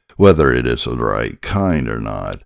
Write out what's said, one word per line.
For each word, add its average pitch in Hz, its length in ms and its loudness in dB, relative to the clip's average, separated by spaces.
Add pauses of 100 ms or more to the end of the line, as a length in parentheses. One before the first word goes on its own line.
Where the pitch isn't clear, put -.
(160)
whether 80 360 6
it 62 140 0
is 60 220 -2
of 60 100 -6
the 58 60 -4
right 55 380 -4
kind 87 480 -2
or 55 100 -6
not." 50 460 -8